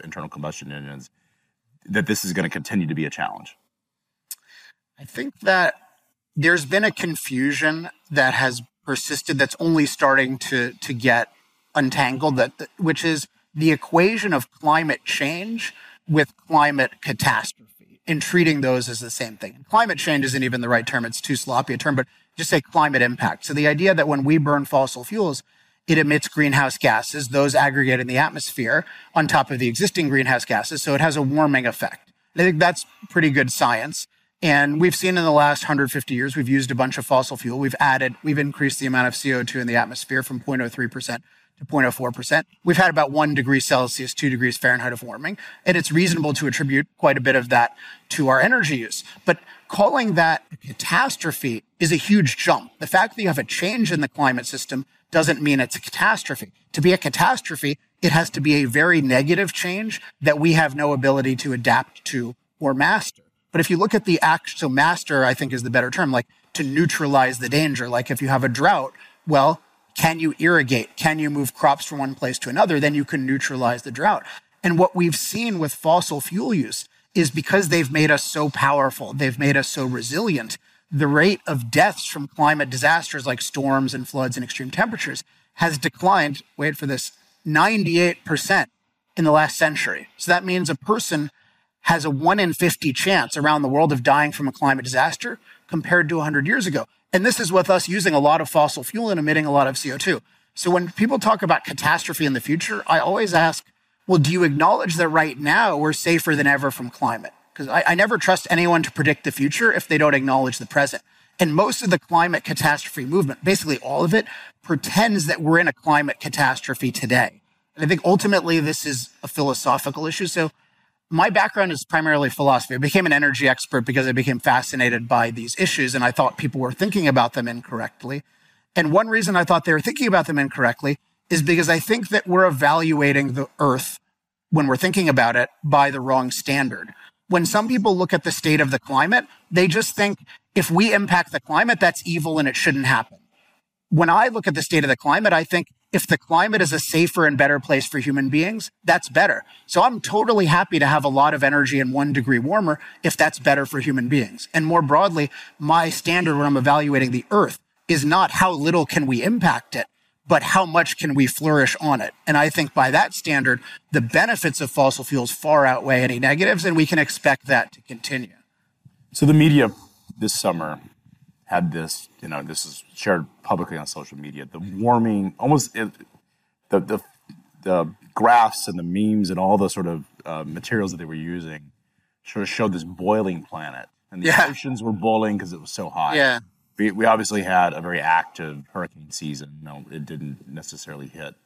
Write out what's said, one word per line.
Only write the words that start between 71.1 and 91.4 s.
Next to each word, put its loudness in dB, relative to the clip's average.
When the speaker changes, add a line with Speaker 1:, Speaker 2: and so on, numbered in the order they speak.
Speaker 2:
you -2
move -4
crops 2
from -10
one -6
place -6
to -10
another? 2
Then 2
you 0
can -4
neutralize -2
the -14
drought. -2
And 2
what 4
we've 0
seen -4
with -4
fossil 0
fuel -4
use -4
is 2
because 0
they've 0
made 2
us 2
so -4
powerful, -2
they've -4
made 0
us 0
so -6
resilient, -4
the 0
rate 4
of -4
deaths 2
from -8
climate 0
disasters -2
like -4
storms -2
and -10
floods -4
and -6
extreme -10
temperatures -4
has -2
declined, 0
wait -4
for -8
this, -6
ninety-eight 0
percent -2
in 0
the 4
last 2
century. -2
So -6
that 2
means -2
a -2
person -4